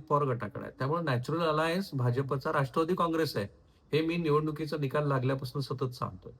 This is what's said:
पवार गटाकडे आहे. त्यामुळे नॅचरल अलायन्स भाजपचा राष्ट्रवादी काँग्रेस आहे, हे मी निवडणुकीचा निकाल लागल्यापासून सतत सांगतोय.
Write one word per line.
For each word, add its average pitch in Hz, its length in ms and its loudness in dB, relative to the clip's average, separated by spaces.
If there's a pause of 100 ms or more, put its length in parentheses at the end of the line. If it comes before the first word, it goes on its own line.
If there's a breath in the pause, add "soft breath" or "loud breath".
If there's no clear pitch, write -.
पवार 147 140 4
गटाकडे 120 400 -2
आहे. 104 160 -10
त्यामुळे 151 240 0
नॅचरल 143 360 0
अलायन्स 165 540 2
भाजपचा 135 600 0
राष्ट्रवादी 160 420 2
काँग्रेस 160 420 2
आहे, 101 100 -2 (460 soft breath)
हे 160 120 4
मी 165 120 0
निवडणुकीचा 151 600 0
निकाल 147 300 0
लागल्यापासून 135 540 0
सतत 131 340 -4
सांगतोय. 92 440 -8